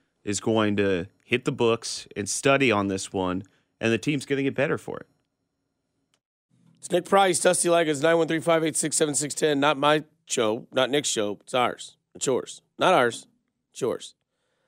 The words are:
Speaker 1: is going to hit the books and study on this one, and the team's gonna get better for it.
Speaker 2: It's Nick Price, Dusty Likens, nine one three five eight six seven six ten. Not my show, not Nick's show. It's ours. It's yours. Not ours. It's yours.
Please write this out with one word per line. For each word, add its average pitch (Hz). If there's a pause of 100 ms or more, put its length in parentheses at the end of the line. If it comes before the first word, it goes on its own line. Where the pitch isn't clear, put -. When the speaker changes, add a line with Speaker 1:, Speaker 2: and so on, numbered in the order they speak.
(240)
Speaker 1:
is 101
going 110
to 98 (160)
hit -
the 143
books -
and 101
study 139
on 101
this 95
one, 92 (360)
and 113
the 113
team's 143
gonna 139
get 135
better 143
for -
it. - (1700)
Speaker 2:
It's -
Nick 175
Price, 196
Dusty 175
Likens, 160
nine 165
one 165
three 160
five 165
eight 156
six 156
seven 151
six 147
ten. 147
Not 147
my 147 (200)
show, 113
not 127
Nick's 139
show. 104
It's -
ours. - (160)
It's -
yours. - (160)
Not 175
ours. 120 (460)
It's -
yours. - (540)